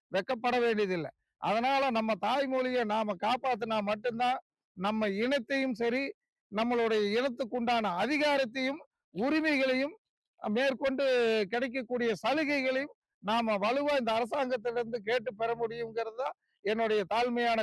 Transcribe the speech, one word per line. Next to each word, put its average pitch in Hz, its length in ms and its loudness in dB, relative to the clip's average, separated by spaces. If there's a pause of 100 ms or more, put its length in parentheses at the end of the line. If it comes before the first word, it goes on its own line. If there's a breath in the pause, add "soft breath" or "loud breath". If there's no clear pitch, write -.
(120)
வெட்கப்பட 240 480 -2
வேண்டியதில்ல. 208 480 0 (340)
அதனால 247 500 2
நம்ம 220 200 0 (100)
தாய்மொழியை 254 640 0
நாம 208 300 -2
காப்பாத்தினா 226 680 0
மட்டும்தான் 226 580 0 (380)
நம்ம 214 380 0
இனத்தையும் 262 600 0
சரி, 233 280 0 (480)
நம்மளுடைய 226 500 2 (100)
இனத்துக்குண்டான 233 880 0
அதிகாரத்தையும் 269 840 0 (340)
உரிமைகளையும் 277 800 2 (460)
மேற்கொண்டு 269 640 0 (440)
கிடைக்கக்கூடிய 240 640 -2
சலுகைகளையும் 269 800 0 (280)
நாம 220 340 0
வலுவா 269 400 2
இந்த 226 140 0
அரசாங்கத்திலிருந்து 240 880 -2
கேட்டு 233 340 -2
பெற 226 220 -2
முடியுங்கிறது 226 640 -6
தான் 269 180 -4 (300)
என்னுடைய 214 380 2
தாழ்மையான 240 600 0